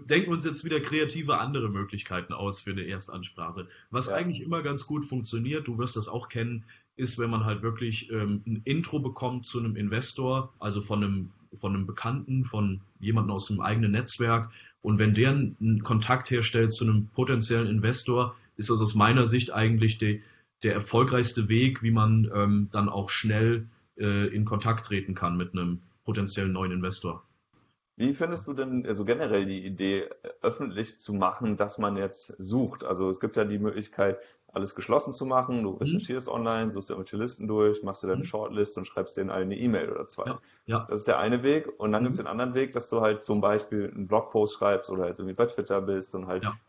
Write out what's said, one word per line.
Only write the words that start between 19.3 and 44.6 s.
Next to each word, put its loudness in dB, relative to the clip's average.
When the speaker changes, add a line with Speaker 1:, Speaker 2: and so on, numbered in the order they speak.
Speaker 1:
eigentlich 4
die, 0
der 4
erfolgreichste 2
Weg, 4
wie 2
man, 6
ähm, 4
dann 2
auch -4
schnell, 2
äh, 2
in 0
Kontakt 0
treten -2
kann -2
mit -4
einem -2
potenziellen -2
neuen -2
Investor. -4
Speaker 2:
Wie 0
findest -4
du -6
denn, -2
also -2
generell 2
die -6
Idee, 0
äh, -6
öffentlich -4
zu -8
machen, 0
dass -2
man 0
jetzt -6
sucht? -2
Also 0
es -2
gibt -2
ja 4
die -2
Möglichkeit, 0
alles -4
geschlossen 0
zu -6
machen. 0
Du -2
Speaker 1:
Mhm. -6
Speaker 2:
recherchierst -2
online, -2
suchst -8
dir -4
irgendwelche -8
Listen -4
durch, 4
machst -8
dir -4
deine 0
Speaker 1:
Mhm. -6
Speaker 2:
Shortlist -2
und -8
schreibst -6
denen -4
eine -2
E-Mail 0
oder -6
zwei. -8
Speaker 1:
Ja, -6
ja. -2
Speaker 2:
Das -2
ist -2
der 4
eine 2
Weg. 2
Und 0
dann 2
Speaker 1:
Mhm. 2
Speaker 2:
gibt's -2
den -4
anderen -4
Weg, 0
dass -4
du 2
halt 2
zum 0
Beispiel 0
einen -8
Blogpost 2
schreibst 0